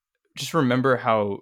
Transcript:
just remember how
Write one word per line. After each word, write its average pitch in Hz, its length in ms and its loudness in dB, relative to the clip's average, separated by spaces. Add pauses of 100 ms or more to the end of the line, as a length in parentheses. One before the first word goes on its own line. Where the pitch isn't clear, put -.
(380)
just 143 160 -10
remember 127 420 2
how 107 460 0